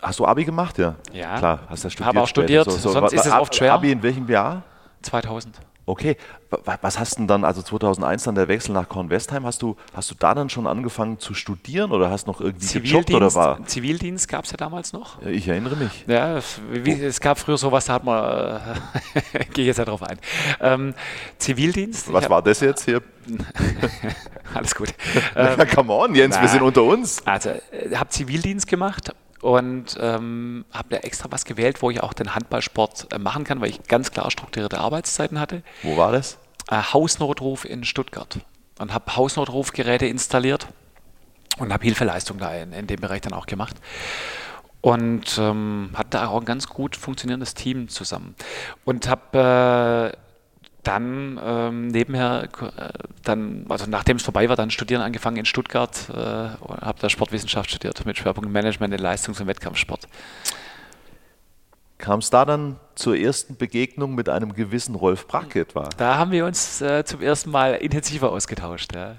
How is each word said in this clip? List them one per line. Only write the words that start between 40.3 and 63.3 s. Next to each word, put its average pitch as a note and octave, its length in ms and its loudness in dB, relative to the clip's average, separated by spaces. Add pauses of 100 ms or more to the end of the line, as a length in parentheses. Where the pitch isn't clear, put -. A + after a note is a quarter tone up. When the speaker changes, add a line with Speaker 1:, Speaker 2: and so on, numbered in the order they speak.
Speaker 2:
und A2+ 160 -4
hab G#2 80 0
Hilfeleistung G#2 560 0
da F#2 160 -6
in, E2+ 200 -10
in G2+ 140 -10
dem G2 120 -4
Bereich G2 220 -4
dann G2 120 -6
auch F2+ 140 -10
gemacht. G#2 300 -8 (1040)
Und, A#2 580 2
ähm, G#2+ 560 0
hat - 180 -4
da A#2 140 0
auch G#2+ 120 0
ein A#2 60 -6
ganz A#2+ 220 -4
gut - 280 -8
funktionierendes B2+ 600 -8
Team B2+ 320 -6
zusammen. F#2 480 -10 (500)
Und B2+ 240 -2
hab, - 240 -2
äh, B2 800 6 (720)
dann, B2+ 640 -4
ähm, A#2 440 -2
nebenher, A#2+ 600 0 (100)
äh, - 300 -10 (320)
dann, G#2+ 480 -2
also G2+ 160 -4
nachdem G#2+ 320 2
es A#2+ 60 -6
vorbei G#2+ 260 4
war, B2 60 4
dann A2 160 0
studieren B2 320 -2
angefangen A#2 340 -4
in A2 80 -2
Stuttgart, - 640 -2
äh, - 40 -12 (460)
und - 220 -12
hab G#2+ 160 -6
da G#2 100 -2
Sportwissenschaft G#2+ 640 -2
studiert - 380 -6
mit G#2 100 -4
Schwerpunkt G#2 320 -2
Management G#2 420 0
in G2 80 -4
Leistungs- G2 400 -4
und G2+ 60 -6
Wettkampfsport. - 600 -6 (1900)
Speaker 1:
Kam's G#2 320 0
da B2+ 140 8
dann D3 320 -2 (180)
zur A2+ 200 2
ersten G#2 420 0